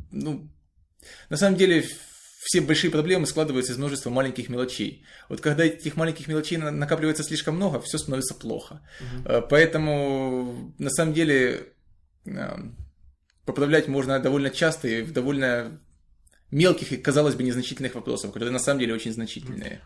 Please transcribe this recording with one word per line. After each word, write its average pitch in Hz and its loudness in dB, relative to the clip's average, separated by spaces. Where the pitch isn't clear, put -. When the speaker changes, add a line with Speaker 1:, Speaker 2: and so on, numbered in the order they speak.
Speaker 1:
Ну, 147 -6
на 151 -4
самом 190 4
деле 175 6
в-, - -12
все 175 2
большие 156 2
проблемы 156 2
складываются 131 0
из 117 -6
множества 139 -4
маленьких 127 -2
мелочей. 123 -4
Вот - -8
когда 151 4
этих 156 -2
маленьких 160 -2
мелочей 156 -2
на-, 156 -4
накапливается 156 0
слишком 151 -4
много, 170 0
все - -4
становится 131 -4
плохо. - -10
Speaker 2:
Мгм. 123 -8
Speaker 1:
Э, 120 4
поэтому, 139 2
на 143 -4
самом 160 2
деле, 143 2
э, - -8
поправлять 143 4
можно 135 0
довольно 135 2
часто 156 0
и 113 0
в 160 -8
довольно 127 -2
мелких 165 4
и, 131 -2
казалось 143 4
бы, 123 -2
незначительных 123 -4
вопросах, 110 -6
которые 117 -4
на 127 -2
самом 139 2
деле 117 0
очень 113 -4
значительные. 113 -8
Speaker 2:
Мгм. - -12